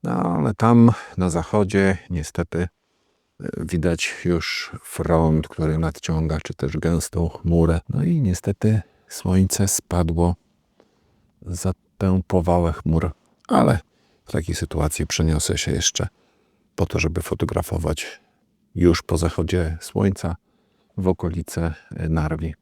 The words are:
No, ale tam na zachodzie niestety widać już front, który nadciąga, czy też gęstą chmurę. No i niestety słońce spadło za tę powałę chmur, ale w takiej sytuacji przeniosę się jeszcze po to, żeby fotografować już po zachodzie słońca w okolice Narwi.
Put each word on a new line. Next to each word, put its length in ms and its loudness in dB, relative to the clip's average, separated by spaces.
No, 80 -6
ale 440 0
tam 360 8
na 140 0
zachodzie 680 2
niestety 580 -4
widać 580 -2
już 480 -2
front, 680 2
który 300 -2
nadciąga, 640 -2
czy 140 -12
też 220 -4
gęstą 520 -2
chmurę. 600 2
No 160 -2
i 160 2
niestety 600 0
słońce 600 2
spadło 680 0
za 300 -4
tę 280 2
powałę 460 2
chmur, 380 0
ale 300 4
w 80 -12
takiej 220 -4
sytuacji 520 -2
przeniosę 520 0
się 140 -2
jeszcze 360 -2
po 100 2
to, 120 -4
żeby 240 -2
fotografować 1000 -4
już 280 4
po 160 -2
zachodzie 600 -2
słońca 560 -2
w 120 0
okolice 680 -4
Narwi. 720 -4